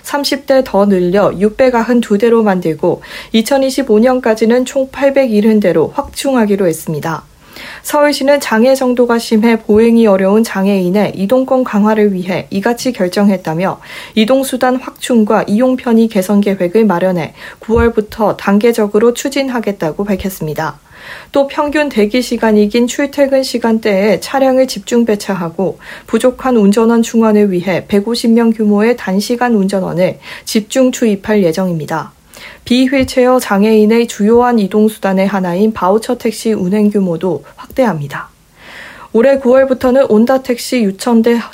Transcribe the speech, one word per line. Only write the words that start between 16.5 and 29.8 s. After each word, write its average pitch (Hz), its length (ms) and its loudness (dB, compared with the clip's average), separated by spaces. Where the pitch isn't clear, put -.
마련해 180 480 -2
구월부터 214 760 -2
단계적으로 220 800 0
추진하겠다고 233 880 -4
밝혔습니다. 185 760 -6
또 277 160 2
평균 294 400 -2
대기 214 340 0
시간이 220 460 0
긴 240 180 0
출퇴근 277 560 0
시간대에 220 760 0
차량을 262 480 0
집중 233 360 -2
배차하고 185 760 -4
부족한 254 500 0
운전원 226 460 4
충원을 214 480 2
위해 175 380 -4
백오십 233 420 -2
명 226 220 4
규모의 214 440 0
단시간 233 600 -2
운전원을 185 600 -2